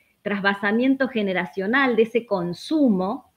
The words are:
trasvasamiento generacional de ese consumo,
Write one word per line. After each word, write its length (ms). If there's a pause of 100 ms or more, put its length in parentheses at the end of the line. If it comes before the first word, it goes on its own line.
(220)
trasvasamiento 840
generacional 880
de 80
ese 220
consumo, 1120